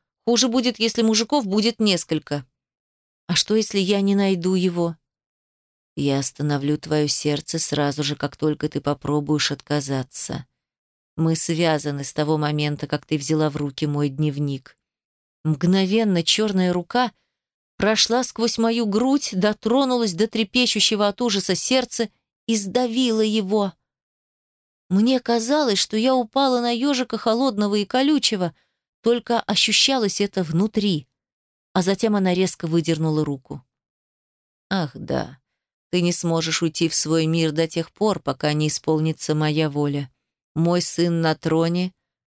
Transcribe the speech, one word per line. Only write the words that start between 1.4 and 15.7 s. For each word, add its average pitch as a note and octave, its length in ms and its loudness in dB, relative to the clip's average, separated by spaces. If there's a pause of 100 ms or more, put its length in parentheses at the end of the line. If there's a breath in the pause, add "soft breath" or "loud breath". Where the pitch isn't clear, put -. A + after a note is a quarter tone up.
будет G#3 320 0
несколько. D#3+ 680 -2 (800)
"А F3 80 -2
что, G#3 200 0
если G#3+ 240 0
я G3 220 2
не G3 140 2
найду F#3+ 400 0
его?" F3 420 0 (1000)
"Я C#3 260 0
остановлю C#3+ 580 -2
твоё D3+ 280 0
сердце D3 520 -2
сразу D3 440 -2
же, C#3+ 140 -4
как - 200 -8
только D3+ 320 -2
ты C#3+ 120 -6
попробуешь D3 720 -2
отказаться. C#3 960 -6 (680)
Мы D#3+ 200 2
связаны D#3 680 0
с - 100 -8
того D3+ 240 0
момента, D3 480 -2
как - 180 -4
ты D#3 140 -4
взяла D#3 320 0
в D3 60 -10
руки D3 300 -4
мой D3 220 0
дневник". C#3+ 720 -4 (680)
Мгновенно F#3 760 2